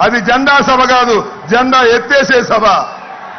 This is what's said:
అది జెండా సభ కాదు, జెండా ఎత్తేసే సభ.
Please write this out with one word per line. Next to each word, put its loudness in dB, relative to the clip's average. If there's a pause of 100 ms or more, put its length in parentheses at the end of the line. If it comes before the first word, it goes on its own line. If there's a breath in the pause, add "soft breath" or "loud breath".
అది 0
జెండా 0
సభ 2
కాదు, 0 (180)
జెండా 2
ఎత్తేసే 2
సభ. 0 (720)